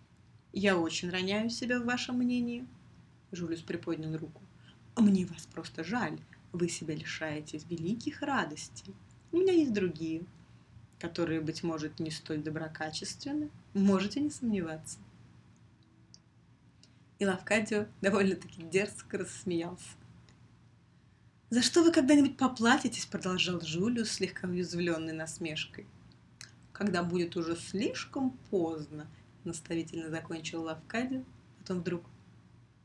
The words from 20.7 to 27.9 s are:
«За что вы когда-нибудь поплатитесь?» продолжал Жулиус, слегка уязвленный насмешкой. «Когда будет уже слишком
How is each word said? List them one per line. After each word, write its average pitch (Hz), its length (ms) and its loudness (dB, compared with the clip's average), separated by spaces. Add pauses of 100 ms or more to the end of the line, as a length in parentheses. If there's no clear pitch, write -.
«За 240 120 4
что 339 220 8
вы 330 80 10
когда-нибудь 285 440 8
поплатитесь?» 254 720 2
продолжал 180 560 -2
Жулиус, 208 500 0
слегка - 360 -4
уязвленный 170 640 -2
насмешкой. 160 720 -8 (880)
«Когда 180 280 0
будет 175 360 0
уже 165 180 -2
слишком 262 760 -2 (180)